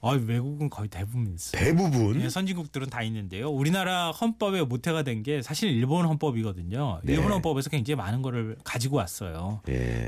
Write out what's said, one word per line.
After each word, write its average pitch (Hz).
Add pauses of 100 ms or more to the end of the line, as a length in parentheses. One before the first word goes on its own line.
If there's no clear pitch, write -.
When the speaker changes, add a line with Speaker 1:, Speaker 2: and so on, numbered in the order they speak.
Speaker 1:
아, 117
외국은 135
거의 104
대부분 104
있어요. -
Speaker 2:
대부분? 139
Speaker 1:
예, -
선진국들은 175
다 120
있는데요. 110
우리나라 175
헌법에 202
모태가 147
된 117
게 139
사실 156
일본 139
헌법이거든요. 113
Speaker 2:
네. -
Speaker 1:
일본 156
헌법에서 151
굉장히 139
많은 113
거를 117
가지고 131
왔어요. 95
Speaker 2:
예. - (280)